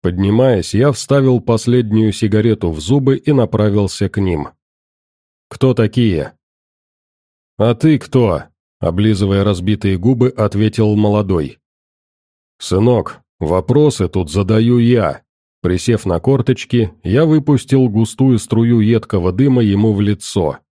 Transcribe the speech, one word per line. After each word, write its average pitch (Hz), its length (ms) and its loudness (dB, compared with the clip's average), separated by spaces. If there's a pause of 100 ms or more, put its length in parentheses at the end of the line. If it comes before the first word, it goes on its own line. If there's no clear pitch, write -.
Поднимаясь, 98 720 0
я 127 160 2
вставил 131 500 0
последнюю 113 720 0
сигарету 107 600 0
в 78 80 -8
зубы 131 380 0
и - 120 -4
направился 104 760 0
к 104 120 -4
ним. 85 280 -2 (1000)
"Кто 131 260 0
такие?" 104 580 0 (1200)
"А 113 200 2
ты 156 240 2
кто?" 101 440 0 (380)
облизывая 98 600 0
разбитые 98 520 -2
губы, 120 320 0
ответил 107 680 0
молодой. 101 640 -2 (1000)
"Сынок, 110 640 -2 (180)
вопросы 95 680 0
тут 85 220 -4
задаю 110 480 2
я". 117 440 0 (400)
Присев 90 420 -2
на 85 140 -2
корточки, 123 720 -2 (120)
я 117 200 2
выпустил 143 640 2
густую 113 520 0
струю 117 400 0
едкого 104 500 0
дыма 123 320 2
ему 104 300 2
в 101 80 -2
лицо. 98 580 -2 (140)